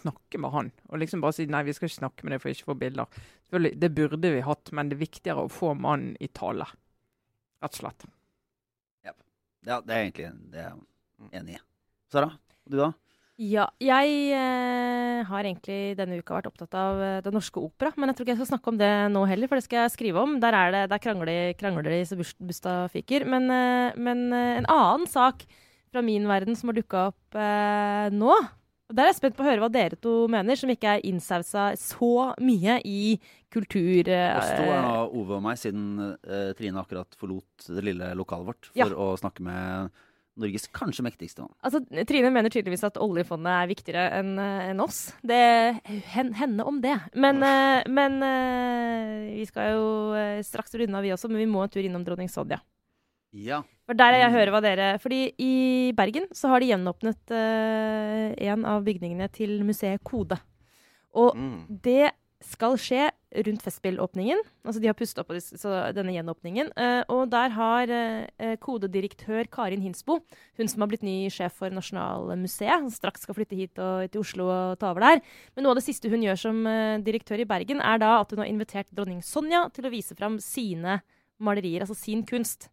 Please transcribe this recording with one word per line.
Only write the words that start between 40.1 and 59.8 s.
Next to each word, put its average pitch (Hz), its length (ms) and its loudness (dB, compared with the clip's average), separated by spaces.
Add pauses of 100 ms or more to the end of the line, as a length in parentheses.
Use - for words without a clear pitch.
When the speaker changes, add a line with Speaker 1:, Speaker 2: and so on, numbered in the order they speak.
Speaker 2:
Norges 107 320 -6
kanskje 139 380 -6
mektigste - 320 -12
mann. - 240 -16
Speaker 3:
Altså, 262 160 0 (260)
Trine 254 280 4
mener 226 180 4
tydeligvis 190 320 -2
at 208 160 -2
oljefondet 175 560 -2
er 175 180 2
viktigere 175 460 -2
enn, 196 180 -2
eh, 196 340 -4
enn 190 120 -2
oss. - 300 -6 (120)
Det, 233 640 6
hen-, 214 480 -4
henne 226 320 -2
om 285 140 -2
det. 247 200 0 (140)
Men, 277 260 6
Speaker 2:
Ja. 269 380 6
Speaker 3:
eh, - 100 -2
men, 269 340 2
eh, 240 1160 -2
vi 220 80 -4
skal 214 300 -2
jo, 220 380 0
eh, 208 280 -2
straks - 320 -10
runde 226 220 -2
av 196 60 -2
vi 196 80 0
også, 185 200 -4
men 220 80 0
vi 220 80 2
må 202 160 2
en 202 80 -2
tur 196 140 -4
innom 180 200 -4
Dronning 180 240 -6
Sonja. - 320 -6 (720)
Speaker 2:
Ja. 117 300 -6 (240)
Speaker 3:
For 247 80 -2
der 240 200 10
er 254 140 8
jeg 233 40 6
Speaker 2:
Mm. - 60 4
Speaker 3:
hører 202 120 6
hva 214 120 4
dere, 196 360 2
fordi 262 400 0
i 254 540 2
Bergen 220 400 0
så - 160 -2
har 254 120 6
de 254 100 2
gjenåpnet, 190 600 -2
eh, 220 1040 0 (160)
en 214 140 0
av 208 200 0
bygningene 180 460 -4
til 208 320 -4
museet 202 420 -2